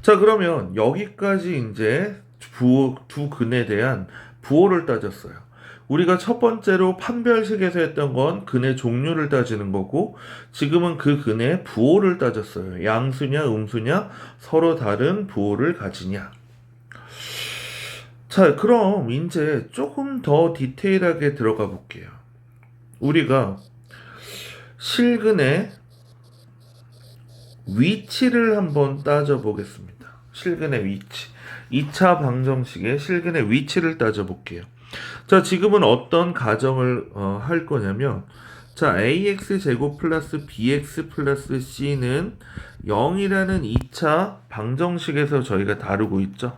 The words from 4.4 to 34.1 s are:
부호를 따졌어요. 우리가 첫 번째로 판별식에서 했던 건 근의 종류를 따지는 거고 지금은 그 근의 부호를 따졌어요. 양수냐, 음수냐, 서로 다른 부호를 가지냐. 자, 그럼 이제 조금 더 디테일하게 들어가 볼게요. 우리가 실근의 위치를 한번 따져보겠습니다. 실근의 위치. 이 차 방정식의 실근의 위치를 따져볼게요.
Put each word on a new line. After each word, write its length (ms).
부호를 440
따졌어요. 480
우리가 300
첫 220
번째로 560
판별식에서 840
했던 340
건 320
근의 320
종류를 520
따지는 420
거고 460
지금은 480
그 240
근의 400
부호를 560
따졌어요. 680
양수냐, 600
음수냐, 680
서로 360
다른 520
부호를 480
가지냐. 580
자, 280
그럼 540
이제 600
조금 520
더 340
디테일하게 800
들어가 340
볼게요. 400
우리가 600
실근의 920
위치를 880
한번 480
따져보겠습니다. 920
실근의 480
위치. 520
이 200
차 280
방정식의 800
실근의 520
위치를 480
따져볼게요. 640